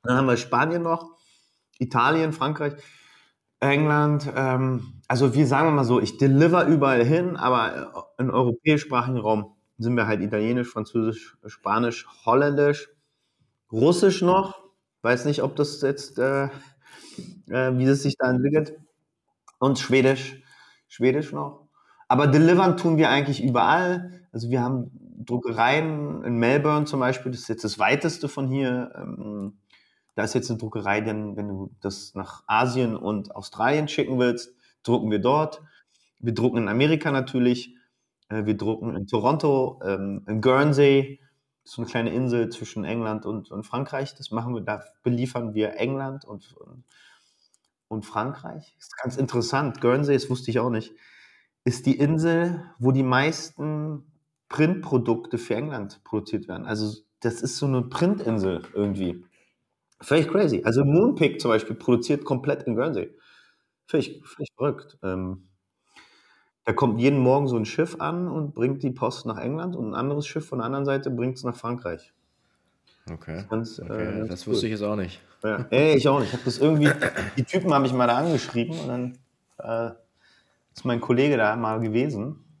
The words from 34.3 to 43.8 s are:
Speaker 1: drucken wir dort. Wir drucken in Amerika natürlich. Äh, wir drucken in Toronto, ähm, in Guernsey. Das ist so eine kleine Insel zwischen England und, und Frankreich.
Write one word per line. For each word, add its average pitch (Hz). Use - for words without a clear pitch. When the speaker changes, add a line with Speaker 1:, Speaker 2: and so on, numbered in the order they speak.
Speaker 1:
drucken 113
wir 107
dort. 151
Wir 117
drucken 117
in 107
Amerika 151
natürlich. 123
Äh, 107
wir 107
drucken 104
in 98
Toronto, 135
ähm, 98
in 107
Guernsey. 139
Das -
ist -
so 117
eine 117
kleine 117
Insel 120
zwischen 107
England 107
und, 104
und 101
Frankreich. 139